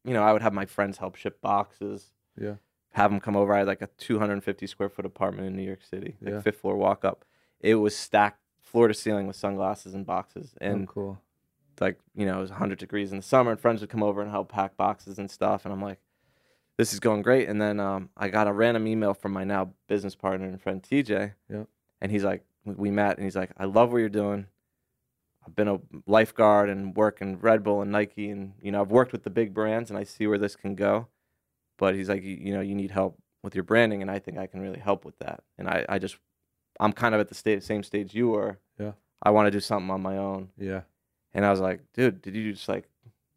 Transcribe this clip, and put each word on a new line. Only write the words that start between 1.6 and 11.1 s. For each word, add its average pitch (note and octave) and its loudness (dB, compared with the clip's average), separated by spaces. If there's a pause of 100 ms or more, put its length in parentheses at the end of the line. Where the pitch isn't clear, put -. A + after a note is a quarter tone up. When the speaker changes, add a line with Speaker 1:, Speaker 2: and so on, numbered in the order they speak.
Speaker 2:
Yeah. G#2 -8 (360)
Speaker 1:
Have G#2 4
'em G2+ -2
come G#2 -2
over. G2+ 4
I G2+ 6
had, G2 2
like, G2 -4
a G2+ -6 (120)
two A2 -2
hundred G2+ -2
fifty G2+ -6
square G2 -6
foot G2 -8
apartment F#2+ -4
in F#2+ -6
New F#2+ -6
York F#2+ -10
City, - -12
like, G2+ -6
Speaker 2:
Yeah. G#2 -6
Speaker 1:
fifth G#2+ 0
floor G2 -2
walk G2 0
up. F#2 -4 (360)
It A2 4
was G#2+ 2
stacked G#2 2 (200)
floor A#2 4
to G#2+ 2
ceiling G2+ -2
with F#2+ -12
sunglasses F#2+ -4
and G2 -10
boxes. - -8
Speaker 2:
Oh, - -6
Speaker 1:
And G2 -4
Speaker 2:
cool. G2 -10 (580)